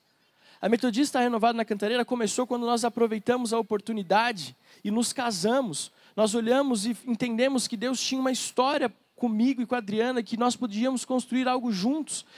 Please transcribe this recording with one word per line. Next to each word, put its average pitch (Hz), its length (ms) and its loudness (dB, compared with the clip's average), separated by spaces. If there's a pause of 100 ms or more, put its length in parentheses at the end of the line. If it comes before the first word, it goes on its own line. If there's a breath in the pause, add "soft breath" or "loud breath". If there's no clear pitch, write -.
(640 soft breath)
A 190 60 0
Metodista 247 520 2
Renovada 233 360 2
na 226 80 0
Cantareira 226 420 -2
começou 240 400 0
quando 240 180 -4
nós 240 200 0
aproveitamos 233 680 0
a 226 60 0
oportunidade 208 1000 -2 (260 soft breath)
e 208 80 -4
nos 226 220 0
casamos. 226 800 -2 (240 soft breath)
Nós 214 180 2
olhamos 233 520 2
e 240 180 -2
entendemos 247 640 0
que 233 80 -6
Deus 240 240 -2
tinha 262 180 -2
uma 262 140 0
história 262 580 0 (240)
comigo 240 480 2
e 214 40 -2
com 254 80 -2
a 247 40 0
Adriana, 226 440 0
que 214 140 -6
nós 240 200 2
podíamos 240 480 -2
construir 254 420 0
algo 254 240 -2
juntos. 240 540 -2 (140 loud breath)